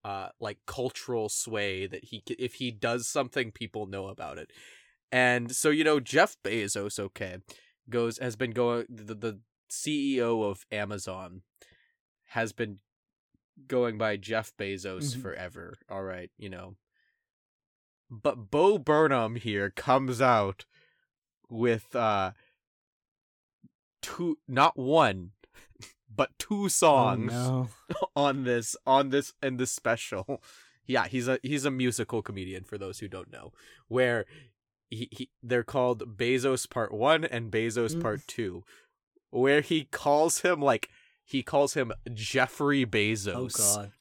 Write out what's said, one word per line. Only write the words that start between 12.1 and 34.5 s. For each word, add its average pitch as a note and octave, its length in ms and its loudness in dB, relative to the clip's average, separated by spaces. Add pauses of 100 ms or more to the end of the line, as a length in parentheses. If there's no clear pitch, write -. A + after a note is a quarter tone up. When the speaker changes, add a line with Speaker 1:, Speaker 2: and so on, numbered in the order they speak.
Speaker 2:
has A#2 240 -2
been G#2 260 -6 (880)
going A#2+ 320 0
by G#2+ 180 0
Jeff A2 400 -4
Bezos G2 560 -6
Speaker 1:
Mm-hmm. B2 80 -8
Speaker 2:
forever. F2+ 580 -10 (100)
All G2 140 -8
right, F2+ 360 -10
you G#2 100 -12
know. F#2 280 -14 (1300)
But A2+ 400 -4
Bo F#3 280 6
Burnham C3+ 580 2
here G2+ 340 -2
comes B2+ 500 0
out A2 440 4 (840)
with, A#2 480 0
uh, G#2 360 2 (1700)
two, F3 360 -4 (100)
not C3+ 280 4
one, B2 540 4 (420)
<laughs> - 420 -20
but C3 240 2
two G3+ 300 -2
songs A2+ 680 6
Speaker 1:
Oh, B2+ 340 0 (200)
no. F3 80 -6 (140)
Speaker 2:
<laughs> - 60 -6
on C#3 280 2
this, A#2+ 320 0 (100)
on C3+ 240 4
this, C#3 220 0 (100)
in C3 140 -2
this B2+ 160 -2
special. - 720 -4
<laughs> - 60 -20 (340)
Yeah, B2+ 200 2
he's B2 220 -2
a, C3 160 2
he's C#3+ 200 -2
a C#3+ 60 2
musical B2 500 0
comedian, F#2 440 -10
for G#2+ 120 -12
those G2 220 -10
who G#2+ 80 -10
don't F#2 240 -14
know, - 220 -18 (340)
where A#2+ 380 2 (640)